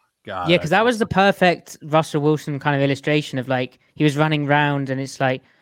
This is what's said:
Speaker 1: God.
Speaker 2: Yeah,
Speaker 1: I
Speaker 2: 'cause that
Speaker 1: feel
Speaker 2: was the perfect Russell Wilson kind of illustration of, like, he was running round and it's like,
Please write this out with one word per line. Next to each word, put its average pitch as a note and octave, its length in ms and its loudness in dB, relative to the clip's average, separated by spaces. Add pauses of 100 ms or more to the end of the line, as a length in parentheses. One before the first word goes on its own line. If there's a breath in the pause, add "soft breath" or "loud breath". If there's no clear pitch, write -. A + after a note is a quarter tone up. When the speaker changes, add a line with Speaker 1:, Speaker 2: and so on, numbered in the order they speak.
(260 loud breath)
Speaker 1:
God. F#2 240 -6
Speaker 2:
Yeah, F3 60 4
Speaker 1:
I - 20 2
Speaker 2:
'cause D#3 120 -4
that F#3 100 2
Speaker 1:
feel A3+ 40 2
Speaker 2:
was A#3+ 140 0
the G3+ 80 -2
perfect F#3+ 760 0
Russell D#3 380 0
Wilson D3 380 0
kind C#3+ 180 0
of C#3 60 2
illustration C#3 560 -2
of, B2 100 -8
like, B2+ 300 -4 (160)
he D3+ 100 0
was C#3+ 120 2
running D3+ 300 0
round C#3+ 440 2
and C3 100 -4
it's C3+ 200 -10
like, C3 220 -2 (200 soft breath)